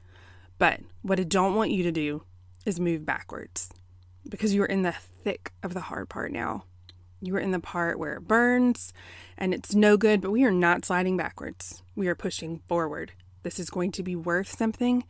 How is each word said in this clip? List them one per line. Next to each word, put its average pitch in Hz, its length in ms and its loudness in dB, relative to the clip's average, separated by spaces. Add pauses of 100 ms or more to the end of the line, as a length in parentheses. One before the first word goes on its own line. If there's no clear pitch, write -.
(580)
But 170 220 2 (220)
what 190 180 0
I 190 40 0
don't 190 300 2
want 220 160 0
you 190 140 0
to 170 80 0
do 151 320 -2 (420)
is 175 140 -2
move 165 260 -2
backwards - 640 -6 (580)
because 202 260 0
you're 202 120 2
in 196 160 0
the 175 120 0 (280)
thick - 300 -6 (100)
of 180 100 -6
the 175 100 -8
hard - 260 -10
part - 240 -8
now. - 320 -6 (560)
You 185 160 -6
are 190 40 -2
in 190 100 -2
the 180 100 -2
part 170 380 -4
where 151 160 -6
it 165 140 -10
burns 240 640 4 (440)
and 190 160 0
it's - 220 -2
no 208 220 8
good, 214 240 4
but 190 100 -2
we 240 140 4
are 226 80 6
not 175 320 4
sliding 185 320 2
backwards. - 640 -6 (140)
We 196 120 0
are 175 60 2
pushing 165 540 -6
forward. 160 440 -2 (300)
This - 160 -4
is 175 120 -4
going 185 220 -2
to 190 100 -6
be 180 120 -4
worth 175 420 -2
something. 247 540 0